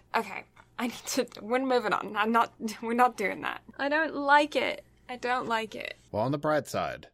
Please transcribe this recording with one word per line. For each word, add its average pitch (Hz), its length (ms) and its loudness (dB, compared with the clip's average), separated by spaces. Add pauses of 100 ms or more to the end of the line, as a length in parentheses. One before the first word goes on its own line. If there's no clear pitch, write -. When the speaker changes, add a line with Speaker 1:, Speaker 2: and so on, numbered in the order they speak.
(160)
Speaker 1:
Okay. - 300 -4 (340)
I 240 80 -2
need - 200 -10
to, - 200 0 (140)
we're 226 180 0
moving 247 340 2
on. 208 220 -4
I'm 214 160 2
not, 233 220 2 (140)
<laughs> 214 140 -10
we're 226 120 -4
not 247 240 4
doing 190 240 -2
that. - 200 -6 (160)
I 277 120 -2
don't 311 260 0
like 285 400 4
it. - 280 0 (240)
I 254 100 -12
don't 247 300 -2
like 220 280 -2
it. - 200 -10 (160)
Speaker 2:
Well, 104 120 0
on 131 80 2
the 151 60 0
bright 151 300 0
side, 78 460 -4